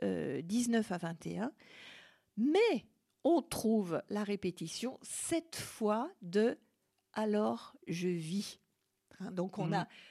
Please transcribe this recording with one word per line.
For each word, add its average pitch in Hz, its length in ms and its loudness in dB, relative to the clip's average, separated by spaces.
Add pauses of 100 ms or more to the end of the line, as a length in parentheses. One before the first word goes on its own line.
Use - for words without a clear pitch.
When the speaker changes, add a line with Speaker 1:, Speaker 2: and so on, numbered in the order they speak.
Speaker 1:
euh, 165 380 -2
dix-neuf 226 500 0
à 180 60 -4
vingt 165 280 -8
et 170 120 -4
un, 226 140 -4 (840)
mais 311 500 4 (380)
on 302 180 6
trouve 202 680 0
la 208 140 -2
répétition 196 800 -4
sept - 540 -4
fois 226 560 -2 (100)
de « 208 360 2 (540)
Alors 214 640 0 (140)
je 175 200 -2
vis ». 175 520 -4 (580)
Hein, 185 140 -10
donc 185 260 -4
on 165 80 -2
Speaker 2:
Mhm. 160 80 0
Speaker 1:
a 180 140 0 (220)